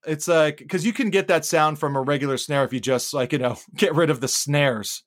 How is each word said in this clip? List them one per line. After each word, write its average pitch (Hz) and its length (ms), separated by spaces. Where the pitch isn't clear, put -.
It's 156 240
like, 151 400
'cause 175 160
you 226 80
can 220 160
get 185 180
that 165 180
sound 151 320
from 143 180
a 135 60
regular 135 360
snare 139 260
if 123 100
you 127 60
just, 123 340
like, 131 200
you 143 60
know, 123 180
<laughs> - 80
get 175 200
rid 160 140
of 127 120
the 156 80
snares 143 760